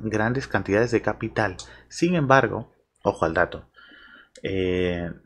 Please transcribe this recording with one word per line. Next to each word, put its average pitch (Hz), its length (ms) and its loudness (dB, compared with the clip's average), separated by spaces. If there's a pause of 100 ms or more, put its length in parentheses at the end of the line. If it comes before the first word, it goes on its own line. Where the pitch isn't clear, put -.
grandes 110 460 -2
cantidades 104 440 2
de 113 100 2
capital. 107 540 -2 (320)
Sin 175 280 0
embargo, 127 580 2 (300)
ojo - 200 0
al 82 120 0
dato, - 340 -2 (760)
eh, 90 680 -2 (140)